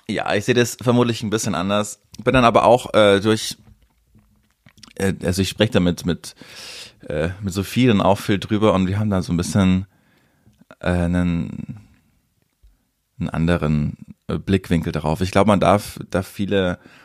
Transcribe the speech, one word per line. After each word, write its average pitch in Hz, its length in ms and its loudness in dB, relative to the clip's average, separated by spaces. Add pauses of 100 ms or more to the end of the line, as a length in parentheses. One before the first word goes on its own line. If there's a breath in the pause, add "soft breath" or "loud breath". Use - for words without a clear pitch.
ja, 92 260 -4
ich 104 100 -2
seh 127 100 2
das 120 260 0
vermutlich 120 420 0
ein 107 80 -4
bisschen 110 240 -2
anders. 101 460 -4 (220)
Bin - 120 4
dann 127 100 6
aber 113 200 4
auch, 117 300 2
äh, 101 260 6
durch, 110 360 -2 (1400)
äh, 95 180 -2 (100)
also 92 180 0
ich 92 60 -2
sprech - 220 0
da 101 100 2
mit, 90 240 0
mit, - 300 -6 (760 loud breath)
äh, 76 220 -2 (100)
mit 98 120 -6
Sophie 101 340 0
dann 104 140 4
auch 95 180 2
viel 104 200 -2
drüber 104 360 0
und 95 140 2
wir 98 100 -2
haben 107 120 -2
da 95 120 0
so 82 100 -4
ein 87 40 0
bisschen, 92 500 2 (960)
äh, - 80 -4
einen, 87 920 -2 (1400 soft breath)
einen - 120 -6
anderen, 78 680 -2 (320)
äh, 85 100 -4
Blickwinkel 85 540 -2
darauf. 78 280 -4
Ich 92 100 -4
glaub, 98 160 4
man 104 140 4
darf, - 380 0 (120)
darf 95 160 -4
viele 95 520 -2 (260 soft breath)